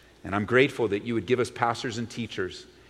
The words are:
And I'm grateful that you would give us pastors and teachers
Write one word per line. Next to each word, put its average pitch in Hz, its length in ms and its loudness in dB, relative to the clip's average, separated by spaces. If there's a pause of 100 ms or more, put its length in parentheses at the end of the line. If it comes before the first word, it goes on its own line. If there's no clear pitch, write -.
(240)
And 92 120 -4
I'm 104 100 2
grateful 123 440 4
that 101 140 0
you 117 120 -2
would 107 100 0
give 120 140 4
us 117 100 0
pastors 117 480 -2
and 117 120 -6
teachers 104 580 -8 (220)